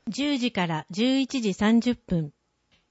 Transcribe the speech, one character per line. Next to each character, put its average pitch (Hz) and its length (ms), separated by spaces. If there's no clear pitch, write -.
十 277 300
時 240 140
か 180 140
ら 160 240
十 247 280
一 269 220
時 202 140
三 220 260
十 240 140
分。 160 380